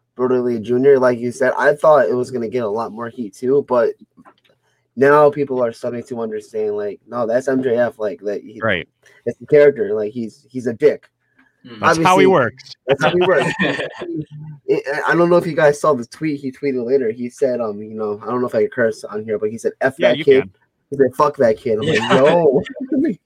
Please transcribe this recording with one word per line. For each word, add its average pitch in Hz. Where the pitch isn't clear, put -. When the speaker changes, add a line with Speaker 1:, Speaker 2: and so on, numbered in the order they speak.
Speaker 1:
Brody 127
Lee 120
Junior, 127
like 123
you 120
said, 123
I 139
thought 147
it 123
was 123
gonna 117
get 120
a 107
lot 107
more 117
heat 110
too, 131
but 120
now 143
people 135
are 117
starting 120
to 117
understand, 107
like, 104
no, 120
that's 123
M 131
J 120
F, 120
like, 101
that 101
he, 107
Speaker 2:
Right. 95
Speaker 1:
it's 120
the 120
character, 139
like, 107
he's, 113
he's 123
a 120
dick. -
Speaker 3:
Hmm. 113
Speaker 2:
That's 156
how 185
he 190
Speaker 1:
Obviously, -
Speaker 2:
works. 143
Speaker 1:
that's 139
how 156
he 175
works. 170
Speaker 3:
<laughs> -
Speaker 1:
I, 143
I 151
don't 170
know 175
if 175
you 156
guys 147
saw 156
the 120
tweet 156
he 135
tweeted 127
later. 123
He 120
said, 123
um, 107
you 107
know, 107
I 107
don't 123
know 123
if 120
I 107
could 104
curse 113
on 107
here, 107
but 107
he 113
said, -
"F -
Speaker 2:
Yeah, 175
Speaker 1:
that 143
Speaker 2:
you 151
Speaker 1:
kid." 135
Speaker 2:
can. 98
Speaker 1:
He 135
said, 127
"Fuck 147
that 113
kid." 110
I'm 110
Speaker 3:
Yeah. 151
Speaker 1:
like, 131
"Yo." 151